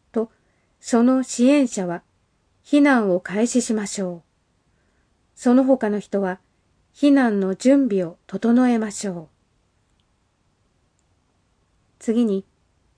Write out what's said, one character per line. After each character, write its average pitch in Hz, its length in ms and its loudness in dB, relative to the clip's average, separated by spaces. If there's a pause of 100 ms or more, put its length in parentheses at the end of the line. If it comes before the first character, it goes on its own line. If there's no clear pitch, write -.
(120)
と、 226 180 -4 (500)
そ 233 220 0
の 262 220 2
支 240 220 -2
援 277 200 4
者 190 200 -8
は、 175 160 -10 (640)
避 285 160 2
難 247 300 4
を 180 100 0
開 214 280 -4
始 254 120 -2
し 233 140 -4
ま 208 120 -4
し - 140 -10
ょ 180 160 -8
う。 165 60 -20 (1120)
そ 247 180 0
の 262 120 4
他 262 260 0
の 208 80 -4
人 196 240 -6
は、 185 160 -6 (560)
避 285 180 2
難 233 280 2
の 190 160 -2
準 269 320 2
備 190 160 -2
を 165 220 -12
整 233 420 0
え 240 100 0
ま 214 140 -6
し - 160 -10
ょ 185 40 -4
う。 170 160 -14 (2750)
次 240 260 -2
に、 196 200 -2 (540)